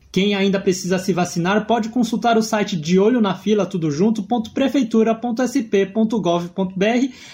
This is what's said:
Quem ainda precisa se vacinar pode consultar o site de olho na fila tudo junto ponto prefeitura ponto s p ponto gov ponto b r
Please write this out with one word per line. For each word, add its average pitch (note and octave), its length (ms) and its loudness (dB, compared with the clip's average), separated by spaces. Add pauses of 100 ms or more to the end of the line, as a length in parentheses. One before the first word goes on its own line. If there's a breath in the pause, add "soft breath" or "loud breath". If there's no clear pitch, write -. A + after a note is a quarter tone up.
(140)
Quem G3+ 220 0
ainda G3 240 0
precisa F#3 400 -2
se F#3 140 -2
vacinar F3 520 0
pode A#3 220 0
consultar A#3 500 0
o A3 40 4
site G#3 340 -2
de E3+ 240 2
olho A3+ 220 4
na F#3+ 120 0
fila G3+ 320 0
tudo E3 240 -4
junto G3 340 0
ponto A#3+ 280 -4
prefeitura A3+ 640 2
ponto A#3+ 260 -4
s C4 220 -2
p G3 220 2
ponto A3 340 0
gov F3 300 0
ponto F#3+ 280 -6
b G3 80 0
r B3 280 0 (200 loud breath)